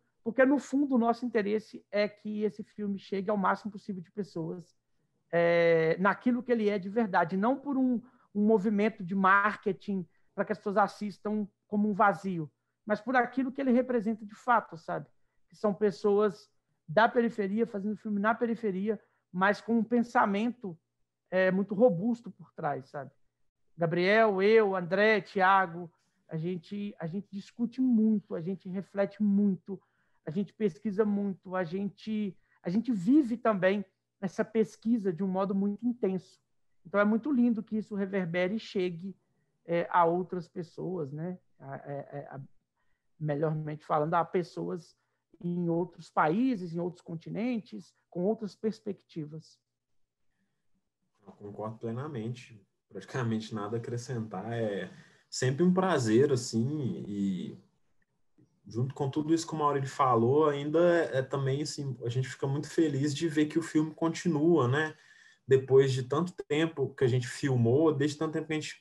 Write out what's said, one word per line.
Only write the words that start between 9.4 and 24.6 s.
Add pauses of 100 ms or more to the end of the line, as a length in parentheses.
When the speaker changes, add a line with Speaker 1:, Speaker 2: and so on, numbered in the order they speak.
Speaker 1:
para
que
as
pessoas
assistam (180)
como
um
vazio, (340)
mas
por
aquilo
que
ele
representa
de
fato,
sabe? (420)
Que
são
pessoas (360)
da
periferia,
fazendo
filme
na
periferia, (320)
mas
com
um
pensamento, (520)
é,
muito
robusto
por
trás,
sabe? (640)
Gabriel,
eu,